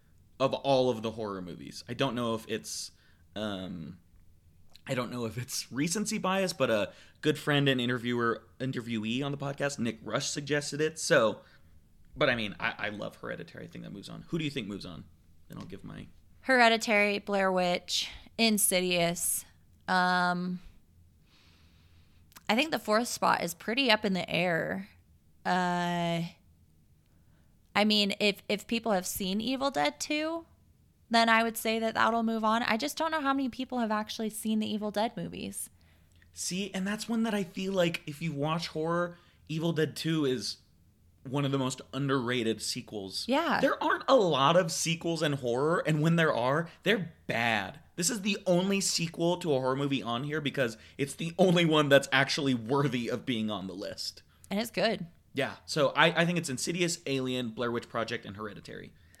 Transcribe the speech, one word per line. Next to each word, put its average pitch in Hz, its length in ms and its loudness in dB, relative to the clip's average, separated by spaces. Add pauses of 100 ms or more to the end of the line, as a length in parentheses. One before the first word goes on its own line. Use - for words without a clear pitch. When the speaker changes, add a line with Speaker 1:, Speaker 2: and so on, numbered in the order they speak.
(380)
Speaker 1:
of 135 160 2
all 131 360 4
of 110 120 -2
the 113 80 -4
horror 104 320 -6
movies. - 460 -12
I 120 60 -6
don't 127 200 0
know 117 200 -2
if 110 140 -6
it's, - 440 -8 (420)
um, 92 640 -8 (880)
I 135 80 -4
don't 117 160 -4
know 123 140 -6
if 110 140 -6
it's - 340 -6
recency 208 460 -2
bias, 190 340 0
but 127 180 0
a 104 220 0 (280)
good 151 160 2
friend 143 320 2
and 131 120 4
interviewer, 120 640 0 (180)
interviewee 117 640 -2
on 143 80 -4
the 143 60 -6
podcast, 143 420 -4
Nick 113 240 -2
Rush, 117 260 -2
suggested 143 500 -2
it. 156 200 -2
So, 117 400 4 (760)
but 139 140 2
I 123 60 2
mean, 104 240 -4
I, 113 180 -2
I 107 120 -4
love 107 260 -8
Hereditary. 113 480 -12
I - 20 -14
think 117 160 -16
that 107 100 -14
moves 101 160 -14
on. 110 200 -14
Who 170 100 -4
do 160 60 -4
you 143 60 -4
think 120 180 -6
moves 101 180 -8
on? 87 160 -14 (460)
Then - 100 -16
I'll 104 60 -14
give - 180 -16
my 101 240 -14 (360)
Speaker 2:
Hereditary, 226 760 4
Blair 196 320 0
Witch, 180 580 0 (300)
Insidious. 180 1080 2 (440)
Um, 180 720 2 (1900)
I 208 60 2
think 302 160 0
the 277 80 -2
fourth 220 300 0
spot - 340 0
is 170 120 -6
pretty 240 360 0
up 214 140 4
in 196 80 0
the 175 160 -2
air. 175 600 -2 (580)
Uh, 175 760 0 (1500)
I 208 100 4
mean, 208 360 4
if, 202 280 2
if 190 180 -2
people 226 260 -2
have 180 140 0
seen 190 340 -4
Evil 262 300 -2
Dead 294 300 -2
Two, 320 440 -4 (640)
then 226 180 4
I 226 140 6
would 226 140 -2
say 226 220 -2
that 220 160 -2
that'll 226 280 2
move 226 220 -2
on. 220 180 2
I 220 140 2
just 285 200 -4
don't 320 140 -2
know 311 100 0
how 269 120 0
many 269 160 0
people 254 300 -8
have 220 120 0
actually 220 400 -4
seen 220 280 -2
the 214 140 -2
Evil 214 180 -4
Dead 202 260 -2
movies. 175 540 -8 (600)
Speaker 1:
See, 190 420 -6
and 190 120 -2
that's 214 220 -4
one 226 160 0
that 226 100 0
I 202 100 0
feel 190 280 -6
like 170 340 2
if 143 160 -10
you 160 100 -2
watch 156 360 -2
horror, 170 500 -2 (300)
Evil 160 240 0
Dead 151 240 0
Two 160 280 0
is 127 340 -2 (720)
one 139 160 -2
of 135 80 0
the 139 60 2
most 131 240 -2 (100)
underrated 123 720 0
sequels. 104 640 -6
Speaker 2:
Yeah. 277 320 2
Speaker 1:
There 277 220 2
aren't 339 260 0
a 277 60 8
lot 151 420 6
of 175 160 4
sequels 165 500 -2
in 147 120 2
horror, 135 520 2
and 156 140 2
when 165 160 4
there 156 180 4
are, 139 340 0 (140)
they're 190 300 0 (140)
bad. 113 520 0 (180)
This 175 120 0
is 220 140 -4
the 196 240 0
only 185 340 4
sequel 170 580 0
to 175 160 0
a 127 60 2
horror 131 160 2
movie 139 260 0
on 117 220 -4
here 147 160 -4
because 131 380 -2 (180)
it's 139 160 -2
the 170 260 -8
only 175 280 6
one 151 240 6
that's 139 200 8
actually 135 440 2
worthy 120 540 0
of 117 180 -4
being 110 240 -2
on 95 160 -6
the 92 80 -8
list. 95 480 -10 (280)
Speaker 2:
And 202 80 -2
it's 226 120 -4
good. 185 340 0 (300)
Speaker 1:
Yeah. 127 160 -2 (160)
So 139 280 2
I, 147 120 6 (160)
I - 20 6
think 170 140 0
it's 170 100 -4
Insidious, 170 560 -2
Alien, 127 460 -2
Blair 120 200 -2
Witch 117 200 -4
Project, 113 340 -4
and 107 120 -10
Hereditary. 101 540 -12 (300)